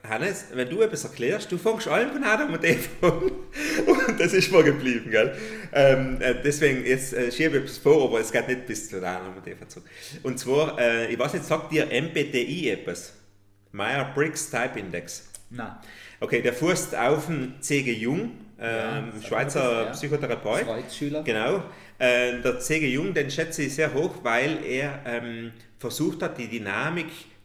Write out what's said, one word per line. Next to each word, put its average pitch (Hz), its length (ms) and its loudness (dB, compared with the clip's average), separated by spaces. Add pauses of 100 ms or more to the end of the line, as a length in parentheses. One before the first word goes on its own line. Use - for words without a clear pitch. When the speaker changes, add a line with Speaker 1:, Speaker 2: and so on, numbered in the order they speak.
Speaker 1:
"Hannes, 143 460 -4
wenn 127 160 -2
du 190 120 0
etwas 214 220 0
erklärst, - 480 -2
du 180 60 -2
fängst - 320 0
allem 233 220 2
von 285 120 -4
Adam 214 300 2
und 165 100 -2
Eva - 440 2
an." 185 240 2
<laughs> - 540 -4
Und - 340 4
das 165 140 4
ist 180 180 4
mir 196 120 10
geblieben, 127 480 2
gell? 110 240 4 (380)
Ähm, 131 480 6
äh, 123 200 2
deswegen, 139 440 2
jetzt, 131 280 0
äh, 120 180 0
schiebe 156 260 2
ich - 60 2
etwas - 160 -10
vor, 143 280 6
aber 113 140 2
es 113 100 -4
geht 147 160 2
nicht 127 180 -2
bis - 240 -8
zu 98 80 -8
Adam 92 380 -6
und 95 100 -18
Eva - 220 -14
zurück. - 220 -20 (340)
Und 127 160 -4
zwar, 143 400 0
äh, 117 320 2
ich 117 80 -4
weiß 143 140 0
nicht, 165 120 -4
sagt 160 280 -2
dir 151 180 2
M 147 220 0
B 147 180 0
T 123 100 0
I 143 280 -2
etwas? - 440 -6 (600)
Myers-Briggs 139 760 -2
Type 123 300 -2
Index. 87 500 -10 (200)
Speaker 2:
Nein. 120 220 -10 (500)
Speaker 1:
Okay, - 200 2
der 120 120 2
fußt 165 420 0
auf 143 320 2
den 135 320 -4
C 143 240 0
G 123 100 0
Jung, 143 380 -2 (260)
Speaker 2:
Ja, 113 420 -4
Speaker 1:
ähm, 110 140 -8
Speaker 2:
sagt 107 140 -12
Speaker 1:
Schweizer 139 340 0
Speaker 2:
mir 123 140 2
das, 113 260 -2
ja. 147 80 -6
Speaker 1:
Psychotherapeut. 135 540 -2
Speaker 2:
Freud-Schüler. 143 600 -4
Speaker 1:
Genau. 127 400 0 (340)
Äh, 123 440 4
der 123 180 0
C 156 200 0
G 151 80 2
Jung, 160 260 0
den 143 180 0
schätze 165 320 -4
ich 127 120 -4
sehr 151 180 0
hoch, 160 300 0
weil 123 420 0
er, 135 400 -4
ähm, 117 460 -6 (260)
versucht 147 440 -2
hat, - 160 -4
die 120 100 -6
Dynamik 117 600 -2 (380)